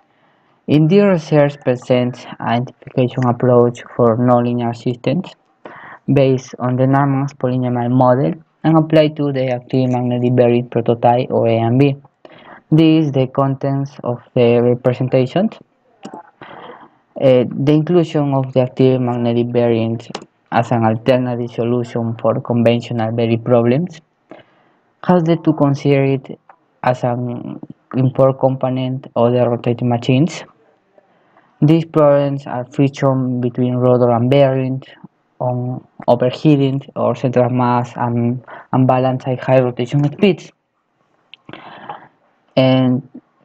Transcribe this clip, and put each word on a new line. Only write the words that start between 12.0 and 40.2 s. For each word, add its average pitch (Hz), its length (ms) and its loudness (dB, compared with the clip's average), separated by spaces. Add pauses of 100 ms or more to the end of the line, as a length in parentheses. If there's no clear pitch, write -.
This 160 360 4
is 135 60 -2
the 131 140 0
contents 139 680 -4 (120)
of 120 180 -6 (120)
the 120 260 4
representation. 127 880 0 (560)
Uh, - 1400 -2
the 143 240 0
inclusion 156 640 0
of 131 180 -2
the 131 80 2
active 127 400 2
magnetic 120 500 -2
bearings 117 580 -2 (440)
as 120 200 0
an 117 120 2
alternative 120 640 0
solution 117 720 -4
for 113 220 0
conventional 117 720 -2
bearing 117 300 -2
problems 123 600 0 (1000)
has 180 220 2
led 165 160 0
to 156 120 2
consider 139 500 2
it 135 340 -4 (440)
as 127 200 0
an 123 560 -6 (380)
important 131 440 0
component 131 680 -4 (100)
of 120 160 2
the 123 160 0
rotating 120 400 -2
machines. 127 560 0 (1160)
These 160 240 4
problems 143 600 2
are 123 200 -8
friction 131 720 -2
between 123 360 -2
rotor 123 340 2
and 117 200 0
bearing, 135 520 0 (560)
on 123 440 -6 (240)
overheating 135 760 2 (140)
or 117 200 -2
central 123 320 0
mass 123 480 -2
and, 120 480 -4 (300)
and 131 120 2
balance 127 400 0
at 127 160 -4
high 131 160 2
rotation 123 540 0
speeds. 170 400 0 (2000)